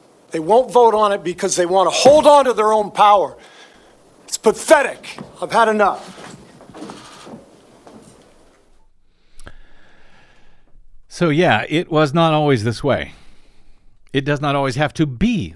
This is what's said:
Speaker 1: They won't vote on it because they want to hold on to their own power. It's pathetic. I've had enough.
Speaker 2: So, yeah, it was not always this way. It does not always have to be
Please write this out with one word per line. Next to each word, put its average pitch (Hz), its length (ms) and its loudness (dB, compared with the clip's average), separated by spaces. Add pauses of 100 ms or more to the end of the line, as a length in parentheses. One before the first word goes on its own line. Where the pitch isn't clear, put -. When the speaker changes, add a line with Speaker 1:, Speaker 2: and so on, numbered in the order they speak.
(300)
Speaker 1:
They 165 100 -6
won't 214 300 0
vote 233 240 4
on 214 180 0
it 196 120 -6
because 180 320 -6
they 175 100 0
want 180 240 2
to 147 60 -4
hold 285 300 6
on 285 180 8
to 247 80 0
their 214 200 0
own 208 180 -2
power. 202 460 2 (880)
It's - 100 -12
pathetic. - 840 0 (200)
I've 170 120 -10
had 220 160 2
enough. - 680 -4 (4000)
Speaker 2:
So, - 220 -4
yeah, 143 400 0
it 160 240 -6
was 151 200 0
not 165 200 0
always 143 320 0
this 117 180 -6
way. 101 300 -4 (1000)
It 135 120 -4
does 143 160 -6
not 143 160 -4
always 135 180 -4
have 143 200 -4
to 160 120 -2
be 131 500 -4